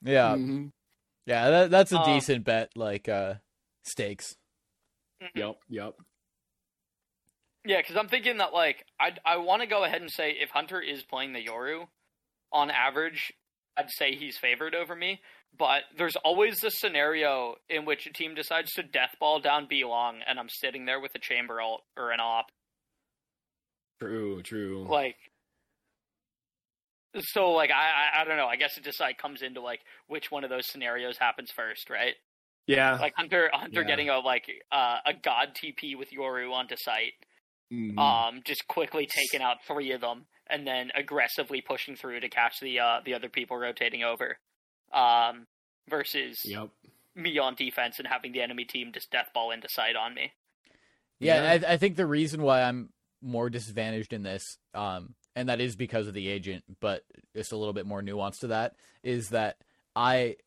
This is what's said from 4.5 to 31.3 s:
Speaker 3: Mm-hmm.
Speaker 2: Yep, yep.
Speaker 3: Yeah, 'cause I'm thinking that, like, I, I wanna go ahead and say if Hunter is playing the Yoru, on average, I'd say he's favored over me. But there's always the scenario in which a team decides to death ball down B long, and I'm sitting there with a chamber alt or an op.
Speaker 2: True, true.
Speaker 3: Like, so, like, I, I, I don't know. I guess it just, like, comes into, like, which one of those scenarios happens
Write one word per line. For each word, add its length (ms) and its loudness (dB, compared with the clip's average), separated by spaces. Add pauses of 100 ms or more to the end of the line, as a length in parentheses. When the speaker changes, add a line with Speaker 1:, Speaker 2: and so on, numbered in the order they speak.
Speaker 3:
Mm-hmm. 160 -8
Speaker 2:
Yep, 180 -4 (120)
yep. 260 -10 (1700)
Speaker 3:
Yeah, 180 4
'cause 140 -2
I'm 120 2
thinking 300 2
that, 160 2
like, 320 2 (120)
I, 260 0
I 140 4
wanna 280 2
go 180 2
ahead 160 0
and 100 -12
say 220 -2
if 180 -4
Hunter 300 -2
is 220 -6
playing 300 -6
the 120 -8
Yoru, 440 -8 (640)
on 180 2
average, 640 0 (440)
I'd 140 -2
say 240 0
he's 240 -10
favored 360 0
over 220 -4
me. 240 -6 (380)
But 260 4 (120)
there's 200 0
always 440 4
the 100 0
scenario 840 2 (120)
in 180 -2
which 200 -2
a 60 -14
team 220 -8
decides 400 -2
to 80 -4
death 360 -2
ball 220 2
down 260 2
B 180 0
long, 420 0
and 120 -2
I'm 120 -10
sitting 340 -6
there 160 -2
with 140 -10
a 40 -10
chamber 440 -4
alt 200 -4 (140)
or 140 -4
an 100 0
op. 320 -2 (1500)
Speaker 2:
True, 440 -6
true. 460 -6
Speaker 3:
Like, 280 0 (2000)
so, 340 2
like, 180 4
I, 40 4 (440)
I, 20 4
I 40 2
don't 120 0
know. 120 2
I 80 0
guess 200 0
it 80 -16
just, 160 -8
like, 160 -2
comes 240 -10
into, 220 -10
like, 180 -8 (260)
which 240 -8
one 140 -6
of 60 -6
those 160 -4
scenarios 500 -4
happens 340 0